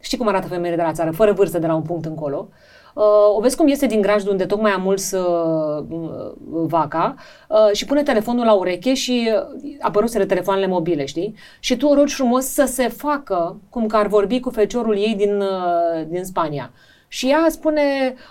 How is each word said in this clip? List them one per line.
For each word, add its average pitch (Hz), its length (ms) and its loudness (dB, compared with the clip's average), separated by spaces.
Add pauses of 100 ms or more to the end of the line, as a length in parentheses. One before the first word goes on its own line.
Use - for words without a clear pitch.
Știi - 160 -6
cum 233 100 0
arată 190 180 0
femeile 175 300 -4
de 170 60 0
la 160 100 -2
țară, 160 180 -2
fără 208 220 4
vârstă 180 260 2
de 165 80 -2
la 160 80 2
un 160 80 -2
punct 165 220 -6
încolo. 156 440 -8 (460)
Uh, 208 80 0 (340)
o 220 40 -2
vezi 247 160 2
cum 320 120 4
iese 277 180 2
din 220 140 2
grajd 202 280 2
unde 190 160 0
tocmai 208 260 0
a 196 60 0
muls, 190 360 -2
uh, 160 720 0 (840)
vaca, 165 480 -2 (340)
uh, - 80 2 (160)
și 208 120 -2
pune 285 180 0
telefonul 240 420 0
la 226 80 6
ureche 185 420 2
și, 247 400 -2
uh, - 260 -2 (200)
apăruseră 214 440 0
telefoanele 190 420 0
mobile, 170 380 0
știi? 180 300 -6 (260)
Și 254 160 -2
tu 277 100 0
o 294 80 6
rogi 285 200 4
frumos 254 300 0
să 277 220 0
se 247 220 0
facă 220 680 -4 (120)
cum 226 180 -4
că 214 100 0
ar 208 100 4
vorbi 208 340 2
cu 254 100 -6
feciorul 220 460 0
ei 214 200 0
din, 202 240 0
uh, 175 680 0
din 180 160 -6
Spania. 156 460 -4 (380)
Și - 200 -4
ea 311 200 4
spune: 285 640 0 (160)